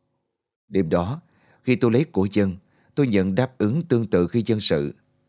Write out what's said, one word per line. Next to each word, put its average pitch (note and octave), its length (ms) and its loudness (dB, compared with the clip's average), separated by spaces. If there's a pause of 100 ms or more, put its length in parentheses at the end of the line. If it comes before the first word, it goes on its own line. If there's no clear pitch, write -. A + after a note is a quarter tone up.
(680)
Đêm F2+ 220 -2
đó, F#2 320 -2 (420)
khi B2+ 120 0
tôi A#2+ 160 2
lấy B2 120 2
của G2 280 -2
dân, G2 240 0 (400)
tôi C#3+ 120 0
nhận G2 280 0
đáp B2+ 220 -2
ứng A2+ 240 0
tương A#2 260 0
tự F2 200 2
khi A#2 180 -2
dân A2 140 0
sự. D2 360 -2 (340)